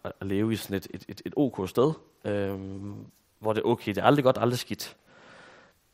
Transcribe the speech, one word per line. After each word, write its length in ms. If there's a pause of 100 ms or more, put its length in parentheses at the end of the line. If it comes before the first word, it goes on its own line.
at, 160
at 80
leve 260
i 20
sådan 220
et, 120
et, 180
et, 180
et 100
O 140
K 200
sted, 240 (300)
øhm, 880 (280)
hvor 140
det 80
er 40
okay. 300
Det 20
er 80
aldrig 180
godt, 140
aldrig 220
skidt." 380 (960)